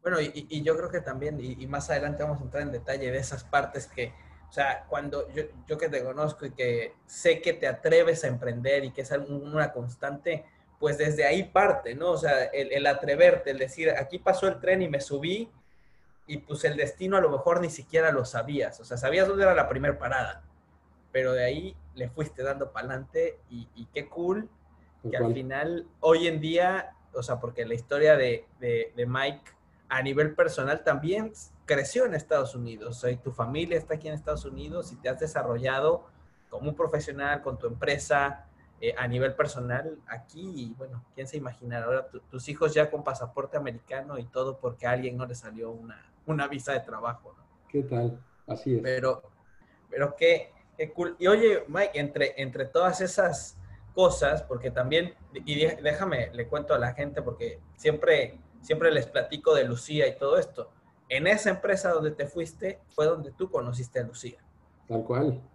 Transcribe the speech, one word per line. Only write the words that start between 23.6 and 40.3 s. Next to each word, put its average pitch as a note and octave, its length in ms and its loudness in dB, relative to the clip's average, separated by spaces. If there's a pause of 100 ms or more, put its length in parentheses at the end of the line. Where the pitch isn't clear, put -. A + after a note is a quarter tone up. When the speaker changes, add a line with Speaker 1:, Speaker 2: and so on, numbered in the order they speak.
Speaker 1:
y A#2 120 -14
qué C#3+ 200 -8
cool F#3 400 -2 (540)
Speaker 2:
Tal A2+ 100 -6
Speaker 1:
que B2 60 -2
al A#2+ 60 2
Speaker 2:
cual. A#2 100 2
Speaker 1:
final, C#3 540 -4 (120)
hoy E3 280 6
en D#3+ 120 0
día, F3 560 0 (180)
o B2 100 -6
sea, A#2+ 160 -4
porque A#2+ 260 -6
la A2+ 80 -4
historia C#3+ 420 6
de, B2 300 0 (140)
de, A#2 360 -2
de A#2+ 120 -2
Mike C3+ 440 -4 (400)
a C3 120 0
nivel D3 320 2
personal D#3 480 2
también F3 500 0 (320)
creció D3 400 2
en G3+ 80 -2
Estados D3 400 0
Unidos, A#2 440 -10
o - 20 -18
sea, B2 100 0
y B2 80 -2
tu B2+ 140 -8
familia D3 440 -2
está D#3 200 -2
aquí D#3 120 -10
en D3+ 60 -6
Estados D3+ 320 -6
Unidos D3 460 -10
y B2 60 -18
te B2+ 120 -4
has C3 100 -4
desarrollado C3+ 840 0 (420)
como - 220 -6
un D3 60 -6
profesional C#3+ 680 -2
con C3 160 -6
tu - 80 -8
empresa, C#3 800 0 (360)
eh, A#2 140 0
a B2 120 -2
nivel B2+ 260 0
personal C3+ 640 -4 (100)
aquí, B2 340 -16 (140)